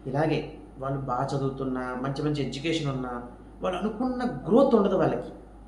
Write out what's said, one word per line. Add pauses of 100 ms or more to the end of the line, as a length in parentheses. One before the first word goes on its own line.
ఇలాగే, (200)
వాళ్ళు
బాగా
చదువుతున్నా,
మంచి
మంచి
ఎడ్యుకేషన్
ఉన్నా, (400)
వాళ్ళు
అనుకున్న
గ్రోత్
ఉండదు
వాళ్ళకి. (400)